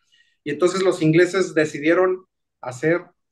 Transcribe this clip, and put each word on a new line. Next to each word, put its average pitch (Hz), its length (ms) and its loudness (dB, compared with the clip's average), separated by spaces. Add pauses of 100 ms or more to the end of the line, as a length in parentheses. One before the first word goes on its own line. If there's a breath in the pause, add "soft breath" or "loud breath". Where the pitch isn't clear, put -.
(420)
Y 147 80 -8
entonces 175 320 -2
los 180 200 0
ingleses 175 520 2
decidieron 170 720 0 (360)
hacer 156 440 -4 (280)